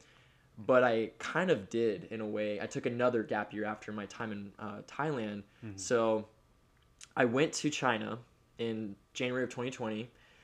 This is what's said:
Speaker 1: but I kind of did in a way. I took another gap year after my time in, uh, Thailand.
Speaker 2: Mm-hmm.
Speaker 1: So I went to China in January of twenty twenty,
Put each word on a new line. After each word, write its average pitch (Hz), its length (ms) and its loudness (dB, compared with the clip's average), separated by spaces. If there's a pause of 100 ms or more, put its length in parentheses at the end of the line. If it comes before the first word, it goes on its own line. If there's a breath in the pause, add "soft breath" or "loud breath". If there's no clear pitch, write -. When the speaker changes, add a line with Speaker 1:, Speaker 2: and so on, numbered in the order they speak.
(680 soft breath)
Speaker 1:
but 127 180 8
I 113 340 2
kind 180 320 0
of 104 200 2
did 113 400 2
in 110 100 -6
a 110 60 -4
way. 107 340 -2
I 110 60 -4
took 135 180 -6
another 120 380 4
gap 104 320 -2
year 107 100 -2
after 107 280 -6
my 107 140 -6
time 110 260 -8
in, 101 260 -10
uh, 104 280 -10
Thailand. 113 580 -4 (200)
Speaker 2:
Mm-hmm. 104 120 -10
Speaker 1:
So 110 520 2 (880)
I 170 80 6
went 139 300 2
to - 160 0
China 110 480 0 (400)
in 110 360 -4 (200)
January 127 300 -2
of 117 60 -4
twenty 123 200 -4
twenty, 113 400 -6 (340 soft breath)